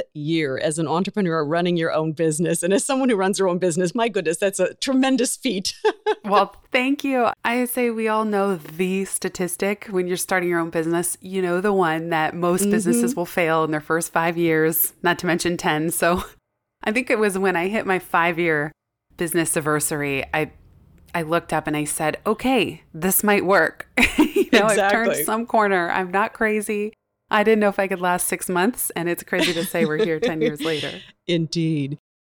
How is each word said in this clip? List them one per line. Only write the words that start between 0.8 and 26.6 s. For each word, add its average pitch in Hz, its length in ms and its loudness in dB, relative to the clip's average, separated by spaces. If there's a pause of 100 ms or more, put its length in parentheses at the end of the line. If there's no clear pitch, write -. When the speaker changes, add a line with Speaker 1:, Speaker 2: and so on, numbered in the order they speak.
Speaker 1:
entrepreneur 170 560 0
running 175 320 0
your 165 160 0
own 160 220 0
business. 160 500 0
And 180 100 0
as - 120 0
someone 269 240 0
who 220 80 2
runs 190 220 0
her 190 100 2
own 180 80 0
business, 175 360 0
my 233 140 0
goodness, 170 300 -2
that's 196 240 0
a 180 140 0
tremendous 262 600 0
feat. - 460 -4
<laughs> - 0 - (400)
Speaker 2:
Well, 196 320 2 (160)
thank 262 320 0
you. 254 240 2 (160)
I 240 220 0
say 240 260 0
we 220 160 -2
all 214 180 0
know 202 300 0
the 185 500 -2
statistic. 190 840 -4
When 180 160 0
you're 175 100 -2
starting 180 320 0
your 175 80 2
own 165 140 -2
business, 170 500 0
you 190 180 -6
know 180 220 0
the 208 100 2
one 165 380 2
that 156 260 0
most 180 280 2
Speaker 1:
Mm-hmm. 202 80 2
Speaker 2:
businesses 233 440 2
will 175 120 -2
fail 160 360 2
in 156 60 -2
their 156 100 0
first 165 320 -2
five 170 240 0
years, 160 580 2 (100)
not 175 160 2
to 175 80 -4
mention 175 280 0
ten. 160 360 0
So 175 320 0 (600)
I - 80 -2
think - 200 -2
it 226 80 0
was 202 180 0
when 190 180 0
I 170 120 0
hit 214 180 -2
my 185 140 0
five-year 165 720 0 (460)
business 165 380 0
anniversary, 147 680 -2 (100)
I, 156 180 -2 (640)
I 175 80 -2
looked 165 320 -2
up 156 140 0
and 151 100 -2
I 151 60 0
said, 156 420 -2
"Okay, 214 560 0 (100)
this 180 320 -2
might 202 220 4
work." 175 500 2
<laughs> - 220 0
You 320 340 2
know, 214 140 6
I've 202 260 4
turned 220 200 2
Speaker 1:
Exactly. 147 140 -2
Speaker 2:
some 226 200 -2
corner. 196 460 2
I'm 185 200 -2
not 202 220 0
crazy. 214 580 -2 (380)